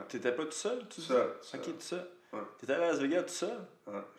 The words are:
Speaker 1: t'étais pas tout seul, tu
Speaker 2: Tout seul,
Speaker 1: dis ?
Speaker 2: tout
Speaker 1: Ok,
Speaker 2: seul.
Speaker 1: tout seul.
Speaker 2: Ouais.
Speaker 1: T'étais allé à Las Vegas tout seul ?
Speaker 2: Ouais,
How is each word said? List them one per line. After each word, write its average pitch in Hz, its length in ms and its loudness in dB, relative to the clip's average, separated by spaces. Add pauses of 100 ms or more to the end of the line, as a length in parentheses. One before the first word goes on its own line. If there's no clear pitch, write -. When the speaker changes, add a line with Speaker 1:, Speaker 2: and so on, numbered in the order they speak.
Speaker 1:
t'étais 123 240 2
pas 156 140 0
tout 151 60 -6
seul, 240 360 -2
tu - 80 -14
Speaker 2:
Tout 170 60 -10
seul, 131 260 6 (140)
Speaker 1:
dis ? - 100 -16
Speaker 2:
tout - 60 -8
Speaker 1:
Ok, - 80 -6
Speaker 2:
seul. 170 80 -4
Speaker 1:
tout - 80 -10
seul. 180 260 -6 (260)
Speaker 2:
Ouais. 107 60 -6 (180)
Speaker 1:
T'étais 120 160 0
allé 165 100 4
à 170 40 6
Las 151 120 4
Vegas 156 240 4
tout 175 60 -4
seul ? 220 300 -2 (280)
Speaker 2:
Ouais, 101 60 -8 (260)